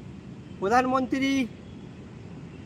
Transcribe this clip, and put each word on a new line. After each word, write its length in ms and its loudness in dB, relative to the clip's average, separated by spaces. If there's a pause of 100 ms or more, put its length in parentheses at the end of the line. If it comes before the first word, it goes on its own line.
(600)
প্রধানমন্ত্রী 720 4 (1300)